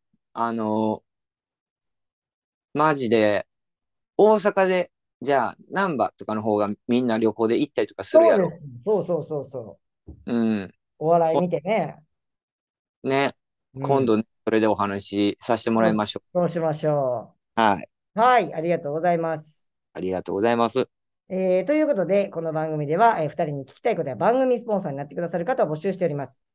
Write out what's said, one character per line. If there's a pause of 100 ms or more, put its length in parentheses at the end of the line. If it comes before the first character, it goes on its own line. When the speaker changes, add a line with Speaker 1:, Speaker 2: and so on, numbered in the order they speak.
(340)
Speaker 1:
あ
の、 (1700)
マ
ジ
で、 (720)
大
阪
で、 (300)
じ
ゃ
あ、 (120)
難
波
と
か
の
方
が (180)
み
ん
な
旅
行
で
行
っ
た
り
と
か
す
る
や
ろ。
Speaker 2:
そ
う
で
す。
そ
う
そ
う
そ
う
そ (280)
う。
Speaker 1:
う (100)
ん。 (280)
Speaker 2:
お
笑
い
見
て
ね。 (1040)
Speaker 1:
ね。 (380)
Speaker 2:
う
ん。
Speaker 1:
今
度、
そ
れ
で
お
話
し
さ
せ
て
も
ら
い
ま
し
ょ (120)
う。
Speaker 2:
そ
う、
そ
う
し
ま
し
ょ (200)
う。
Speaker 1:
は
い。 (260)
Speaker 2:
は
い、
あ
り
が
と
う
ご
ざ
い
ま
す。 (280)
Speaker 1:
あ
り
が
と
う
ご
ざ
い
ま
す。 (400)
Speaker 2:
え
ー、
と
い
う
こ
と
で、
こ
の
番
組
で
は、
え
ー、
二
人
に
聞
き
た
い
こ
と
や
番
組
ス
ポ
ン
サ
ー
に
な
っ
て
く
だ
さ
る
方
を
募
集
し
て
お
り
ま
す。 (160)